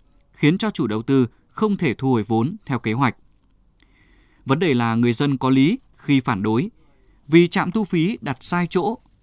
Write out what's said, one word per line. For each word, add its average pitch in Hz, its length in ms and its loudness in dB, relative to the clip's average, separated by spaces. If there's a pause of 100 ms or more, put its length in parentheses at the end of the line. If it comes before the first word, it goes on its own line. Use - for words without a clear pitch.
(320)
khiến 156 260 2
cho 214 120 -4
chủ 165 160 -4
đầu 107 160 -4
tư 131 240 2 (220)
không 208 280 -2
thể 143 180 -2
thu 131 160 -4
hồi 117 120 0
vốn 117 340 -2 (100)
theo 127 120 -4
kế 110 140 -4
hoạch. 120 240 -2 (1300)
Vấn 139 140 0
đề 165 160 2
là 117 200 0
người 117 180 2
dân 139 260 -2
có 131 120 0
lý 135 280 4 (180)
khi 139 240 0
phản 110 220 -2
đối, 113 280 -2 (580)
vì 170 200 6
trạm 180 220 -4
thu 214 140 -2
phí 180 360 -2
đặt 143 200 -8
sai 175 300 -2
chỗ 202 280 -2 (240)